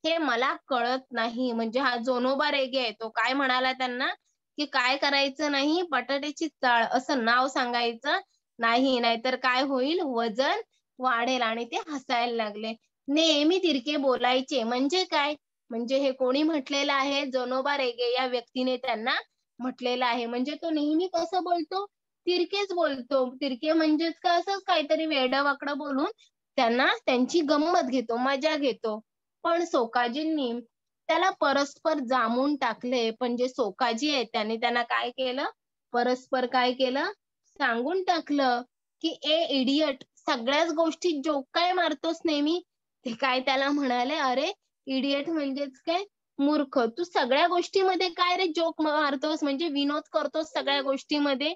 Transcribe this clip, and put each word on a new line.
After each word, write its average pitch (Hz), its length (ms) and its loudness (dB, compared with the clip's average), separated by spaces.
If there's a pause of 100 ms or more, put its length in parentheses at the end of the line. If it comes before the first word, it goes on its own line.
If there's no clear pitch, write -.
हे 320 160 2
मला 269 340 0 (140)
कळत 247 440 0
नाही." 233 400 -2
म्हणजे 226 280 -2
हा 247 180 0
जनोबा 262 520 0
रेगे 269 300 -2
आहे, 233 120 -2
तो 220 180 -10
काय 233 240 0
म्हणाला 262 400 0
त्यांना 254 320 -4 (520)
की 294 100 -2
काय 262 280 0
करायचं 277 560 0
नाही, 302 380 2
बटाट्याची 277 640 -4
चाळ 240 380 2
असं 262 320 0
नाव 247 240 4
सांगायचं 240 680 -2 (400)
नाही, 240 400 4
नाहीतर 233 400 0
काय 254 260 2
होईल? 277 420 0
वजन 233 540 0 (380)
वाढेल. 247 440 0
आणि 233 240 -2
ते 294 100 -8 (120)
हसायला 254 480 -2
लागले. 214 360 -4 (360)
नेहमी 311 500 4
तिरके 294 400 0
बोलायचे 254 680 0
म्हणजे 269 420 0
काय? 302 280 0 (360)
म्हणजे 240 280 -2
हे 277 160 2
कोणी 262 280 2
म्हटलेलं 285 500 0
आहे? 277 360 0
जनोबा 262 480 -2
रेगे 247 380 -2
या 254 120 0
व्यक्तीने 254 520 -2
त्यांना 247 360 -2 (440)
म्हटलेलं 247 460 -2
आहे. 240 220 0
म्हणजे 254 280 -4
तो 330 160 -6
नेहमी 311 440 0
कसं 339 300 -2
बोलतो? 359 400 -2 (420)
तिरकेच 359 480 0
बोलतो. 277 500 0 (160)
तिरके 285 320 -2
म्हणजेच 320 500 2
का 359 100 2
असंच 381 340 0
काहीतरी 320 420 2
वेडं 269 360 2
वाकडं 285 340 -2
बोलून 277 280 -2 (520)
त्यांना 240 280 2 (200)
त्यांची 254 360 2
गंमत 302 480 2
घेतो, 233 280 -2
मजा 277 380 0
घेतो. 226 420 -2 (460)
पण 339 220 2
सोकाजींनी 254 840 0 (560)
त्याला 349 220 4 (100)
परस्पर 285 680 0
जामून 254 500 0
टाकले. 247 560 -2
पण 240 240 -2
जे 247 120 0
सोकाजी 240 600 -2
आहे 262 140 0
त्याने 220 320 -4
त्यांना 240 280 0
काय 240 280 -2
केलं? 262 320 -4 (480)
परस्पर 254 560 0
काय 254 260 2
केलं? 269 360 0 (500)
सांगून 269 440 0
टाकलं 285 580 2 (400)
की 320 60 -2 (160)
"ए 311 160 2 (120)
idiot, 277 520 2 (140)
सगळ्याच 294 560 0
गोष्टी 330 360 0 (140)
जोक 285 200 0 (100)
काय 349 180 2
मारतोस 330 520 0
नेहमी?" 311 360 2 (460)
ते 226 140 -6
काय 262 200 0
त्याला 269 300 0
म्हणाले, 262 460 0
"अरे 277 360 0 (340)
idiot 277 440 -2
म्हणजेच 277 560 -4
काय? 349 180 -2 (340)
मूर्ख. 285 400 2 (160)
तू 349 120 -4
सगळ्या 277 420 2
गोष्टीमध्ये 370 640 2
काय 359 240 0
रे 381 100 0 (100)
joke 330 260 0
मारतोस, 302 600 0
म्हणजे 285 280 0
विनोद 285 320 0 (100)
करतोस 311 400 -2
सगळ्या 277 300 0
गोष्टीमध्ये? 285 720 0